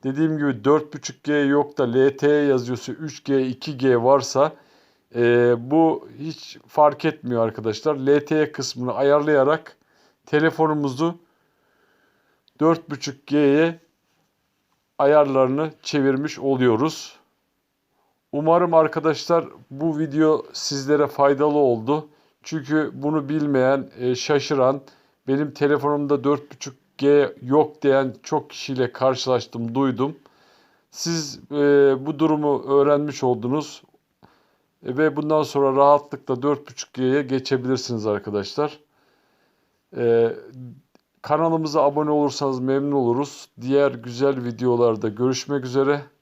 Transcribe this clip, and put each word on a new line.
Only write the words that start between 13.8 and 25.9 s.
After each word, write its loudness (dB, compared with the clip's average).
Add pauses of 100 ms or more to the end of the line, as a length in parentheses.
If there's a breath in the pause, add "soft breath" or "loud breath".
ayarlarını 2 (120)
çevirmiş -2
oluyoruz. 0 (1160)
Umarım 2
arkadaşlar 2 (260)
bu -4
video 0
sizlere -2
faydalı 2
oldu. 0 (340 soft breath)
Çünkü -4
bunu -4
bilmeyen, 0
e, -2
şaşıran, 0 (480 soft breath)
"Benim -2
telefonumda 0